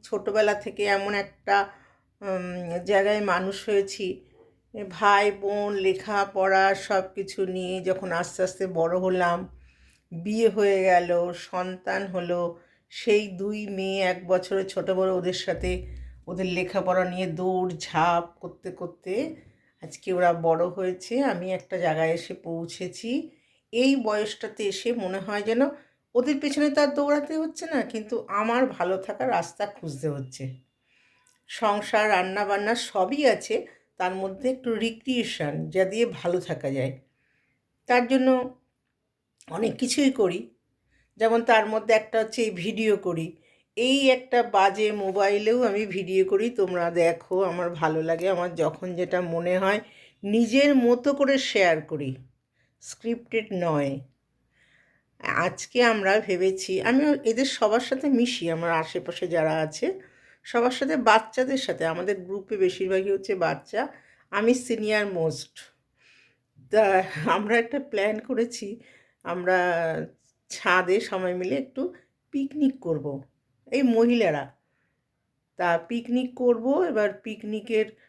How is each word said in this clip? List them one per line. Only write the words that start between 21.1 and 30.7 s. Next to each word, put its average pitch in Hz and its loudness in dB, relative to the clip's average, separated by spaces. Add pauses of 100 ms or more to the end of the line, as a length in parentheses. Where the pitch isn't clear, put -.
আমি 185 -2
একটা 185 -6
জায়গায় 160 0
এসে 170 -6
পৌঁছেছি। 180 -8 (420)
এই 262 4
বয়সটাতে 214 -4
এসে 202 -2
মনে 190 -4
হয় 208 -4
যেন 226 2 (520)
ওদের 269 2
পেছনে 294 0
তো 294 2
আর 285 2
দৌড়াতে 294 0
হচ্ছে 320 -6
না, 285 -2
কিন্তু 220 -6
আমার 226 2
ভালো 185 -2
থাকার 214 -4
রাস্তা 190 -2
খুঁজতে 156 -8
হচ্ছে। 131 -8 (920)